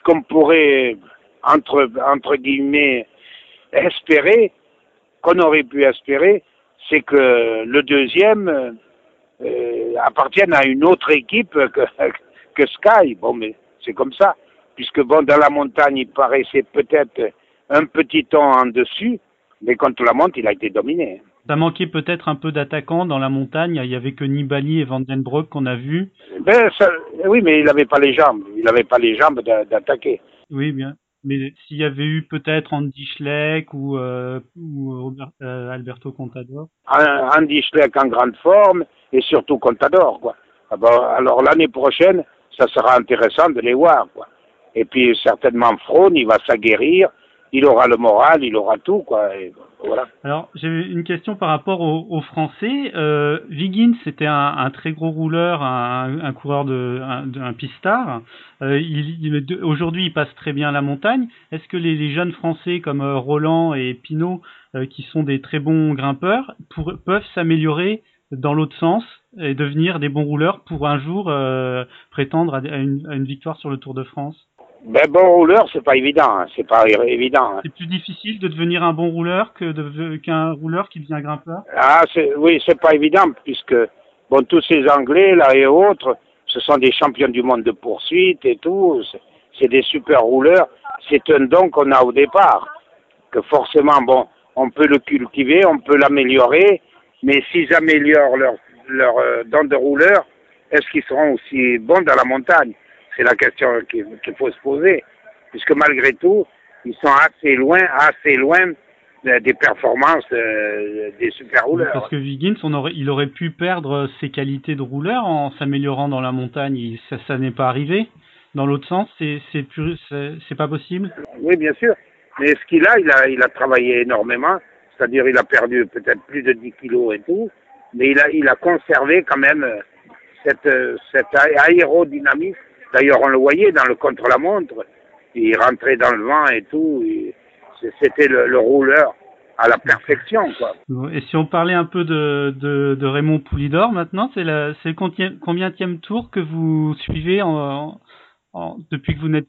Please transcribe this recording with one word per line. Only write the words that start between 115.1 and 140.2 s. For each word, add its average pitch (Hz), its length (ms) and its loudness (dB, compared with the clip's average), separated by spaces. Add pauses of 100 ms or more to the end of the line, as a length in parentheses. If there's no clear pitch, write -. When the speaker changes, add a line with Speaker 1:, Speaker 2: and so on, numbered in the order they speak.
Speaker 2:
en 147 260 -4
s'améliorant 139 580 -4
dans 135 100 -4
la 127 140 -6
montagne. 131 420 -6
Il, 117 240 -10 (100)
ça, 139 60 -10 (100)
ça 135 120 -6
n'est 131 140 -4
pas 127 180 -2
arrivé. 147 400 -4 (440)
Dans 139 120 -4
l'autre 139 200 -2
sens, 185 220 -4 (100)
c'est, 147 240 -8 (120)
c'est 147 100 -6
plus, 156 340 -8 (120)
c'est, 143 240 -10 (160)
c'est 156 60 -12
pas 151 120 -4
possible. 175 460 -8 (260)
Speaker 1:
Oui, 170 160 2
bien 311 200 -2
sûr. 233 180 0 (480)
Mais 143 60 2
ce - 200 0
qu'il 165 180 4
a, 220 140 6
il 160 100 2
a, 135 200 4
il 127 120 -2
a 127 60 6
travaillé 123 540 0
énormément. 120 560 -2 (400)
C'est-à-dire, 127 280 0
il 131 120 2
a 117 60 2
perdu 120 420 0
peut-être 117 380 -6
plus 139 200 -10
de 131 80 2
dix 117 300 -8
kilos 120 340 -2
et 104 40 -10
tout, 190 300 -6 (440)
mais 131 180 0
il 139 80 2
a, 147 100 4
il 151 200 0
a 131 60 2
conservé 160 680 0
quand 139 160 -2
même, 143 240 2
euh, 113 160 -6 (640)
cette, - 200 -2
euh, 127 320 0 (160)
cette 135 200 -2
a-, 143 300 4
aérodynamique. 160 920 2 (380)
D'ailleurs, 135 280 4
on 139 60 4
le 131 100 2
voyait 160 360 4
dans 143 160 4
le 123 60 -2
contre-la-montre. 135 920 -2 (480)
Il 110 240 0
rentrait 123 400 0
dans 123 180 2
le 104 80 -6
vent 147 220 0
et 117 160 0
tout. 151 440 -4
Et - 280 -8 (480)
c'est, 113 100 -8 (100)
c'était 143 280 2
le, 123 180 2
le 123 100 0
rouleur 135 560 4 (440)
à 117 100 2
la 117 100 4
perfection, 147 640 -2 (160)